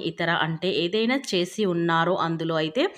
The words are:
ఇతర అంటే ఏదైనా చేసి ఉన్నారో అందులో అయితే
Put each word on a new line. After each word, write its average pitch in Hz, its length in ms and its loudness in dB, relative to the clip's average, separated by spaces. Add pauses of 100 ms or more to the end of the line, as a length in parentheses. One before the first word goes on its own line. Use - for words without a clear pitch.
ఇతర 165 260 -2 (140)
అంటే 160 320 -2
ఏదైనా 214 480 0
చేసి 180 420 0
ఉన్నారో 170 540 2
అందులో 165 360 -2
అయితే 160 280 0 (140)